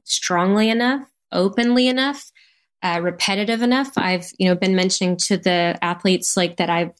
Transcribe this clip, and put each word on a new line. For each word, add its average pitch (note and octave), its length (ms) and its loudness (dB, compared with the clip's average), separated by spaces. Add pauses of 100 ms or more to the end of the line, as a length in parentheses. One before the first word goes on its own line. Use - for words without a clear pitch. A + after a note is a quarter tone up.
strongly G3 680 0
enough, B3 320 0 (280)
openly A#3+ 580 2
enough, C4+ 440 -2 (500)
uh, E3+ 200 0
repetitive G3+ 580 -2
enough. B3+ 360 2
I've, F#3 420 -2
you F#3 100 4
know, F3+ 60 4
been F#3+ 220 2
mentioning F#3 420 0
to G3 180 0
the E3+ 460 0
athletes, F3+ 560 0
like, F3 180 -2
that E3+ 140 0
I've, E3+ 300 -2